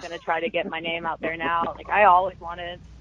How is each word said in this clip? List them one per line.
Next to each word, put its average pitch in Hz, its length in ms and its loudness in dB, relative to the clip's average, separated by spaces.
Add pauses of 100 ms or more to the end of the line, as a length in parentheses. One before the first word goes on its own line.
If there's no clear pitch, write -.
gonna 170 180 -12
try 165 220 -2
to 165 80 -2
get 170 180 -2
my 160 140 -8
name 170 240 -6
out 160 160 -6
there 165 160 -6
now." 170 260 0 (140)
Like, - 120 -14
I 196 160 6
always 180 340 6
wanna 175 380 -12 (240)